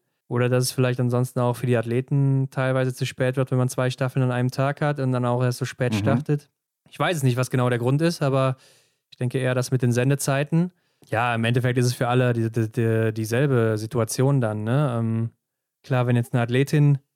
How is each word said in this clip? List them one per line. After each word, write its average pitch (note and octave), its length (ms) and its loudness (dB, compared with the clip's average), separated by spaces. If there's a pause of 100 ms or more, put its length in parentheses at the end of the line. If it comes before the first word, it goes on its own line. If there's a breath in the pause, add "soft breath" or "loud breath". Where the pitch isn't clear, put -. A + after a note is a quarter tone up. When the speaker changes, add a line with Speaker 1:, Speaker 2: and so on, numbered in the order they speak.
(300)
Speaker 1:
Oder B2 200 0
dass B2+ 160 2
es - 60 -4
vielleicht B2+ 280 0
ansonsten B2 400 -2
auch A#2+ 160 0
für B2 120 -6
die A#2+ 100 2
Athleten C3 720 0
teilweise C3 420 -2
zu C3 120 -4
spät B2+ 320 -2
wird, C3 140 -2
wenn B2+ 60 0
man B2+ 120 0
zwei B2+ 200 -2
Staffeln C3 340 -2
an B2+ 80 0
einem B2 200 0
Tag C#3 300 -2
hat D3 180 0
und C3 140 -2
dann B2 120 -2
auch B2 160 0
erst B2 180 0
so C3 60 -4
spät B2 280 -4
Speaker 2:
Mhm. G#2+ 60 0
Speaker 1:
startet. C#3+ 500 -2 (400)
Ich - 100 -14
weiß E3 180 0
es C3+ 60 -2
nicht, B2 140 2
was B2+ 120 -2
genau B2 200 0
der A#2+ 100 0
Grund C3+ 220 0
ist, E3+ 200 0
aber C3 360 0 (520 soft breath)
ich - 80 -20
denke B2 220 -2
eher B2+ 160 0
das B2 160 -2
mit C3 100 0
den B2 120 4
Sendezeiten. C#3+ 760 0 (340)
Ja, A#2+ 300 0
im A2+ 100 0
Endeffekt B2 320 0
ist B2 80 4
es B2 80 0
für B2 160 -2
alle B2 240 2
die, A2+ 180 0
die, A2+ 180 -2
die, A2+ 440 0
dieselbe A2+ 640 0
Situation B2 640 0
dann, G#2+ 240 -2
ne? B2+ 340 0
Ähm, A2+ 300 -2 (540)
klar, B2 240 0
wenn B2 100 2
jetzt A#2 160 -2
eine B2 100 2
Athletin C#3+ 540 2 (180)